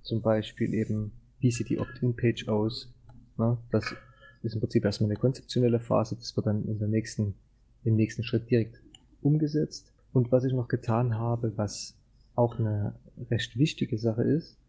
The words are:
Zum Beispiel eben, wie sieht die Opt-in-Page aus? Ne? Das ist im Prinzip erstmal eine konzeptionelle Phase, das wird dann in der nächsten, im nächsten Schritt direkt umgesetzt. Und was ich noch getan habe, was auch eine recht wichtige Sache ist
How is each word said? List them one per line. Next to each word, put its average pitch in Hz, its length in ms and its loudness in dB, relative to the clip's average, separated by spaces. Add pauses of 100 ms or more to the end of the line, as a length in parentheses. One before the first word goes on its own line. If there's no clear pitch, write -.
Zum 113 220 -4
Beispiel 110 500 0
eben, 107 400 -2 (260)
wie 127 120 4
sieht 113 180 -4
die 113 120 -2
Opt-in-Page 117 680 -2
aus? 107 460 -2 (420)
Ne? 117 220 2 (120)
Das - 240 0 (480)
ist 113 120 -4
im 110 60 -2
Prinzip 113 260 0
erstmal 104 240 0
eine 104 80 -2
konzeptionelle 123 640 2
Phase, 110 360 0
das - 180 -14
wird - 120 0
dann 107 200 0
in 107 120 -2
der 104 100 -2
nächsten, 107 460 0 (500)
im 113 100 4
nächsten 110 300 0
Schritt - 260 -2
direkt 113 300 0 (400)
umgesetzt. 151 720 0 (220)
Und 123 180 4
was 127 120 4
ich 131 100 0
noch 123 140 -2
getan 120 500 0
habe, 117 400 -2
was - 360 -4 (400)
auch 120 240 2
eine 107 400 -2 (320)
recht - 280 -2
wichtige - 400 0
Sache 113 240 0
ist 135 340 0 (120)